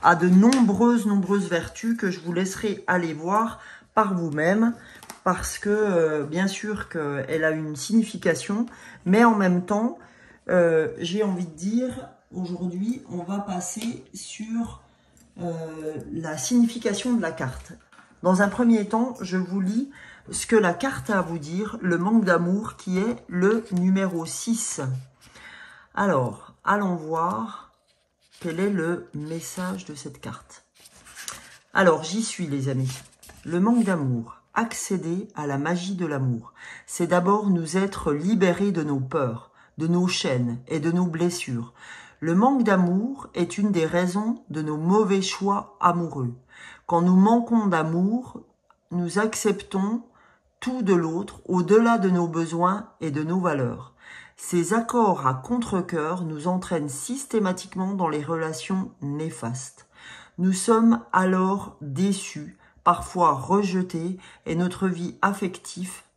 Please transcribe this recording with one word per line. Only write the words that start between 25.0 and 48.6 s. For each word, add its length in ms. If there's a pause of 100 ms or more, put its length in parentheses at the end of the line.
Alors, 600 (100)
allons 300
voir 760 (720)
quel 180
est 120
le 420
message 720
de 80
cette 260
carte. 460 (1120)
Alors, 280
j'y 200
suis, 240
les 200
amis. 240 (540)
Le 140
manque 240
d'amour. 580 (140)
Accéder 800
à 100
la 140
magie 360
de 120
l'amour, 460 (340)
c'est 200
d'abord 420
nous 280
être 340
libérés 600
de 120
nos 160
peurs, 520 (260)
de 80
nos 220
chaînes 500 (100)
et 120
de 120
nos 140
blessures. 680 (460)
Le 140
manque 300
d'amour 720
est 220
une 140
des 140
raisons 640
de 140
nos 140
mauvais 440
choix 580
amoureux. 540 (540)
Quand 140
nous 140
manquons 520
d'amour, 760 (500)